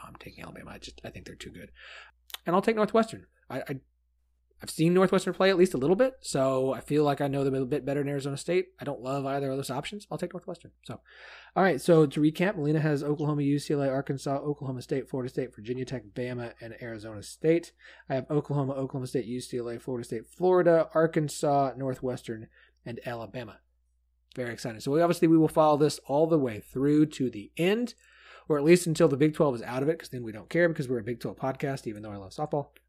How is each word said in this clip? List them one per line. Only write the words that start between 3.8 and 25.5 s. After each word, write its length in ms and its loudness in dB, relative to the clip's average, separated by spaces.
I've 100 -12
seen 220 2
Northwestern 420 2
play 160 4
at 60 2
least 180 4
a 20 0
little 180 4
bit, 260 2
so 520 0
I 60 -6
feel 240 0
like 180 2
I 60 0
know 160 0
them 100 2
a 120 0
bit 200 -4
better 140 -2
than 100 -2
Arizona 280 -4
State. 320 -2
I 60 -10
don't 160 -6
love 220 -4
either 280 -2
of 60 -2
those 120 -6
options. 400 -8
I'll 80 -8
take 160 -8
Northwestern. 380 -14
So, 160 -14
all 80 4
right, 160 4
so 280 6
to 120 -2
recap, 360 2
Melina 240 0
has 240 2
Oklahoma, 400 0
U 160 2
C 160 -2
L 80 0
A, 40 2
Arkansas, 500 -2
Oklahoma 440 -6
State, 280 -4
Florida 200 -4
State, 260 -6
Virginia 300 -6
Tech, 200 -8
Bama, 440 -8
and 220 -14
Arizona 400 -12
State. 500 0
I 60 -2
have 160 -2
Oklahoma, 420 -2
Oklahoma 320 -6
State, 200 -4
U 160 -8
C 180 -8
L 100 -6
A, 80 -8
Florida 260 -6
State, 220 -8
Florida, 720 4
Arkansas, 840 2
Northwestern, 680 -6
and 220 -10
Alabama. 540 -10
Very 180 -6
exciting. 260 -10
So 120 -4
we, 100 4
obviously 260 4
we 100 8
will 100 6
follow 300 4